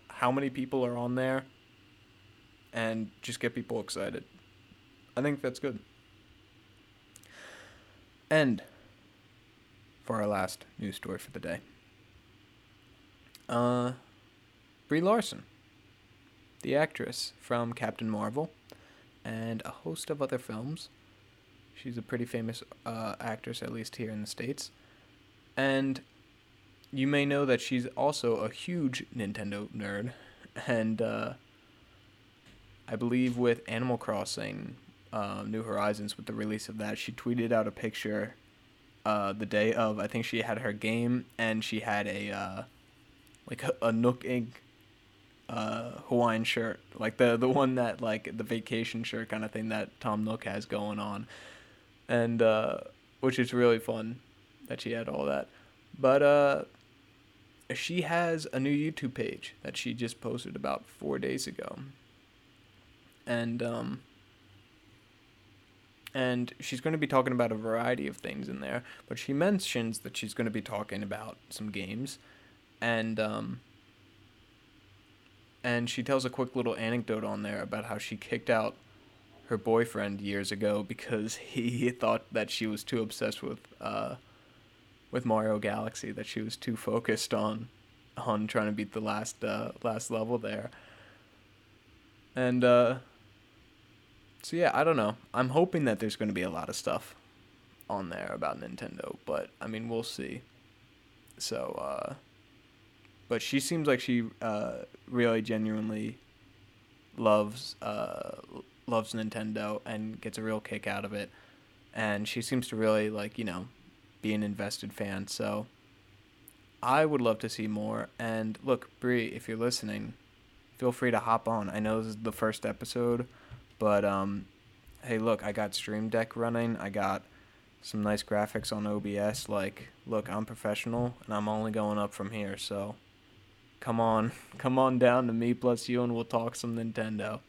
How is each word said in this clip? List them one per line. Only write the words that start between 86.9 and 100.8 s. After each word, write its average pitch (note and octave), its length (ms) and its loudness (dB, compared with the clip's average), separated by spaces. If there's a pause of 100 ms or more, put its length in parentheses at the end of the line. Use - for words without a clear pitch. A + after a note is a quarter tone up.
on, G#2+ 340 -2 (480)
on G#2+ 300 0
trying G#2+ 200 0
to G#2+ 60 0
beat G#2 200 -4
the A2+ 80 -4
last, G#2+ 440 -4
uh, G#2+ 280 -2 (100)
last A2+ 280 -2
level A2+ 280 0
there. G#2+ 320 -4 (1600)
And, B2 300 4
uh, B2 340 8 (1400)
so - 140 -6
yeah, E3+ 160 6
I C#3+ 120 4
don't E3 120 6
know. G#2+ 200 2 (180)
I'm B2+ 160 2
hoping D#3+ 340 4
that A2 140 4
there's G#2+ 180 -2
gonna G#2+ 160 0
be F#2 100 0
a F#2 80 0
lot D#2+ 180 -4
of - 80 -6
stuff - 380 -2 (760)
on G2 200 -4
there - 240 -6
about C2 280 -4
Nintendo, - 560 -8 (100)
but, - 240 -2 (100)
I - 60 -6
mean, A2 220 -6
we'll A2+ 140 -2
see. C3 400 -8 (960)